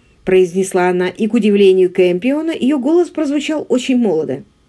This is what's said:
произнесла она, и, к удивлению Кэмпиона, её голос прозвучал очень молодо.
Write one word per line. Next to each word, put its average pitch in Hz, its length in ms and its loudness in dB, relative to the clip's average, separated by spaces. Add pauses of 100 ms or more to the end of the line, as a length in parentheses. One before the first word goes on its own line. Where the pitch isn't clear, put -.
(240)
произнесла 185 640 0
она, 180 200 -2
и, 214 180 -4
к 214 80 -4
удивлению 196 560 4
Кэмпиона, 240 640 0
её 294 260 -2
голос 320 320 0
прозвучал 294 580 -4
очень 254 280 0
молодо. 160 480 -2 (240)